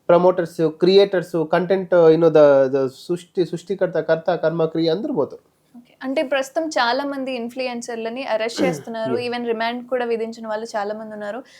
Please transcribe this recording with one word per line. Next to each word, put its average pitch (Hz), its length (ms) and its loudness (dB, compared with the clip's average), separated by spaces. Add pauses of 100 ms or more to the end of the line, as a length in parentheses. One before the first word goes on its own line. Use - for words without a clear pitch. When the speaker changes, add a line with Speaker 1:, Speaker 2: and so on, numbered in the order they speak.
Speaker 1:
ప్రమోటర్స్, 175 600 2
క్రియేటర్స్, 180 840 2
కంటెంట్, 180 420 0
you 165 220 6
know, 165 140 4
the, 139 460 6
the 135 120 0
సృష్టి, 175 580 -4
సృష్టికర్త, 175 540 -4
కర్త, 160 340 0
కర్మ, 165 300 0
క్రియ 165 260 0
అందరూ 220 220 -4
పోతారు. - 400 -6 (260)
Speaker 2:
ఓకే. - 240 -20
అంటే 269 200 -4
ప్రస్తుతం 277 460 -4
చాలా 262 360 -2
మంది 269 300 -6
ఇన్‌ఫ్లుయెన్సర్‌లని 240 920 -8
అరెస్ట్ 220 380 -4
Speaker 1:
<clears throat> - 240 -2
Speaker 2:
చేస్తున్నారు, 226 280 -6
Speaker 1:
Yeah. 247 140 -4
Speaker 2:
even 240 180 -6
రిమాండ్ 233 420 -4
కూడా 247 160 -4
విధించిన 226 440 -6
వాళ్ళు 214 180 -6 (100)
చాలా 208 180 -6
మంది 220 180 -14
ఉన్నారు, 208 300 -10 (180)